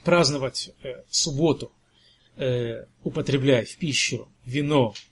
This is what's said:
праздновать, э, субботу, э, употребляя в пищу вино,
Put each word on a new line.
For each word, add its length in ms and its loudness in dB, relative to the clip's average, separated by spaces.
праздновать, 680 0
э, 260 -12
субботу, 600 0
э, 480 -4
употребляя 600 2
в 120 -16
пищу 500 -2
вино, 480 2